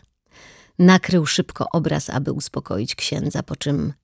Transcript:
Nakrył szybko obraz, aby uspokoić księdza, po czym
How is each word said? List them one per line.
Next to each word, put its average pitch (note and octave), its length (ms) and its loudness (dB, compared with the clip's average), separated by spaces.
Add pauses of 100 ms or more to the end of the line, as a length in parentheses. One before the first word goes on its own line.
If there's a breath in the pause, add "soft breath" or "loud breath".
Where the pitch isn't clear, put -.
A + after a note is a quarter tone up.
(800 soft breath)
Nakrył F3+ 480 6
szybko - 460 -2
obraz, D3+ 380 -2
aby C#3 220 -2
uspokoić - 640 -4
księdza, - 480 -4
po - 140 -8
czym D3 360 -2 (120)